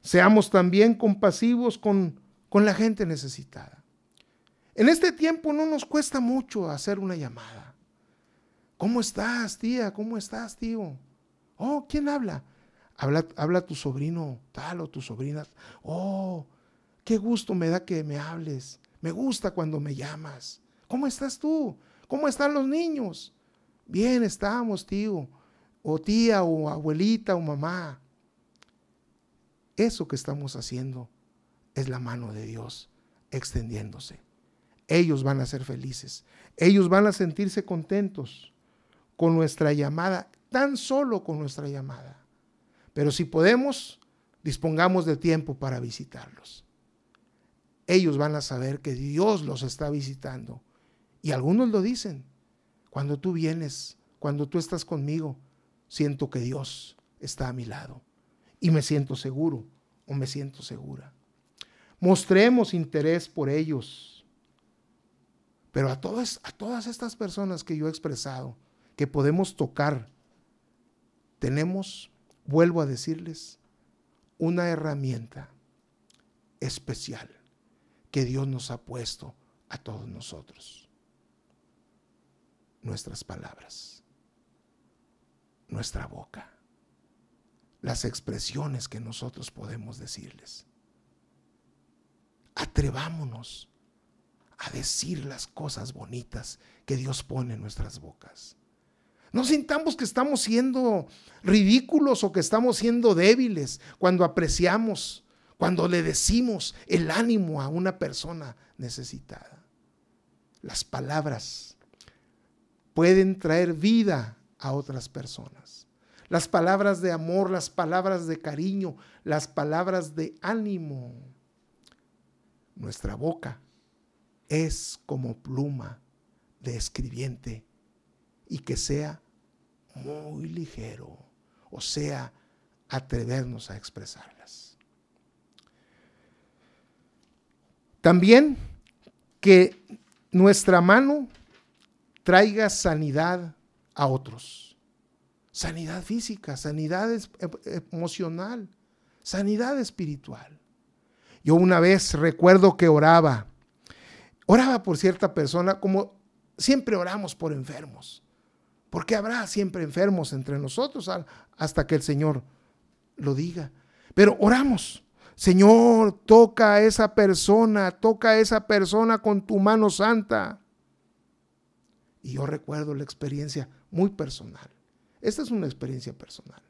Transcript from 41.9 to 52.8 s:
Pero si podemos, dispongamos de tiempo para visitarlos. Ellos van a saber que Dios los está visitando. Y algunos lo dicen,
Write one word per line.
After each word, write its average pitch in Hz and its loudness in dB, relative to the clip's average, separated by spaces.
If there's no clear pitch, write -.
Pero 147 2
si 160 -2
podemos, 240 2
dispongamos 165 0
de 151 0
tiempo 147 -2
para 131 -6
visitarlos. 123 -16
Ellos 175 4
van 151 -2
a 147 -4
saber 131 -6
que 139 -8
Dios 156 0
los 139 -8
está 143 -6
visitando. 135 -10
Y 147 -6
algunos 175 2
lo 208 0
dicen, 190 -6